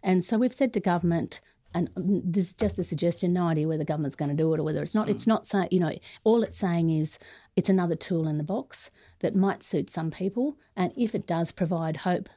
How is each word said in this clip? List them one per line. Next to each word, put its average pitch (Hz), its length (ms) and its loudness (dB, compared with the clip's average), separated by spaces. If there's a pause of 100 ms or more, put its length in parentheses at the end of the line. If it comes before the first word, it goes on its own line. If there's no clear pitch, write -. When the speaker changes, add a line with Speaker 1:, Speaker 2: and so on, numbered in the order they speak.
Speaker 1:
And 185 220 4
so 226 160 0
we've 247 140 2
said 254 200 0
to 202 60 0
government, 170 600 0 (360)
and 170 200 0
this 180 540 0
is - 60 -16
just - 240 -2
a 175 40 -2
suggestion, 175 500 0
no 180 140 2
idea 156 200 2
where 160 100 0
the 156 80 -2
government's 151 300 -2
gonna 147 180 -2
do 160 200 2
it 156 60 0
or 151 40 -2
whether 151 180 -2
it's 156 140 -6
not. 214 120 2
Speaker 2:
Mm. 214 40 0
Speaker 1:
It's - 160 0
not 220 180 2
say-, 190 240 0
you 185 100 4
know, 160 140 2 (300)
all 226 200 4
it's - 140 -6
saying 170 320 2
is 156 300 0 (360)
it's - 140 2
another 180 260 4
tool 160 320 -2
in 151 100 0
the 151 60 -2
box - 460 -8 (300)
that - 160 0
might 190 260 2
suit - 300 -4
some 165 180 -4
people, 240 480 -2 (180)
and 180 220 0
if 233 160 0
it - 140 -4
does 170 240 0
provide 160 460 -2
hope 185 400 -2